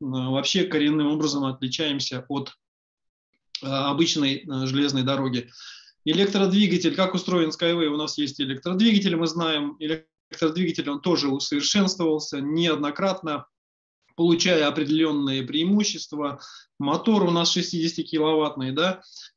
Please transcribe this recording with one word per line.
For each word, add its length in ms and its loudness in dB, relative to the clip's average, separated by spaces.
вообще 640 -2
коренным 480 0
образом 320 -2
отличаемся 840 -4
от, 260 -6
э, 40 -12
обычной, 720 0
э, 200 -4
железной 380 0
дороги. 440 -2
Электродвигатель, 920 2
как 180 0
устроен 360 0
Skyway? 360 0
У 100 -2
нас 220 -6
есть 220 -4
электродвигатель, 760 2
мы 120 0
знаем, 520 -2
электродвигатель, 1080 -2
он 100 -4
тоже 280 2
усовершенствовался 1120 0
неоднократно, 1080 -2
получая 520 4
определенные 760 0
преимущества. 960 -2
Мотор 440 2
у 60 4
нас 220 2
шестидесятикиловаттный, 1200 0
да, 300 0